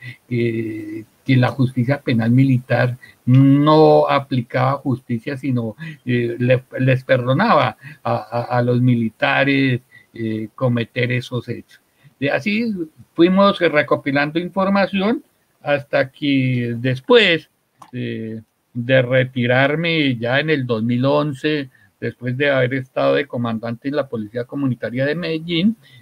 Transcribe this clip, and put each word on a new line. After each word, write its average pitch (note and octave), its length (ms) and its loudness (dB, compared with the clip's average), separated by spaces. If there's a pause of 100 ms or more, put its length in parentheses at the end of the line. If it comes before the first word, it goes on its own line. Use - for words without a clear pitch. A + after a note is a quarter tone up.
(280)
que, A2 800 -6 (200)
que C3+ 120 2
la B2 120 2
justicia B2+ 520 -2
penal A2+ 300 0
militar B2+ 680 2 (280)
no D3 840 6
aplicaba C3+ 640 -2
justicia, C3 640 -6
sino, B2 400 -4 (280)
eh, A#2+ 320 -2
le-, B2+ 280 0 (140)
les C3 260 2
perdonaba C3+ 720 2 (260)
a, A#2 120 -2
a, A#2+ 420 -4
a A#2+ 40 2
los B2 200 2
militares, C3+ 960 2 (340)
eh, A2 400 -6
cometer B2 600 -2
esos B2 340 -6
hechos. - 320 -12 (400)
De C#3 100 -2
así G#3 440 -2 (400)
fuimos F#3 460 4
recopilando D3 800 0
información F#3+ 840 0 (380)
hasta C#3+ 500 -2
que B2+ 640 -2
después, D#3+ 720 2 (440)
eh, A2+ 480 -8 (320)
de B2+ 280 2
retirarme C3 1160 0
ya A#2+ 240 0
en D#3 80 -2
el C#3 160 -2
dos A2+ 180 -2
mil A#2+ 220 0
once, D3 640 -2 (320)
después A#2+ 340 -6
de C#3+ 160 0
haber C3 220 0
estado C3+ 420 -2
de C#3+ 120 -2
comandante A#2 600 -6
en C#3 80 -4
la C3+ 140 -4
Policía A2+ 340 -8
Comunitaria C3 600 -4
de D3 100 -2
Medellín, E3 600 -2 (240)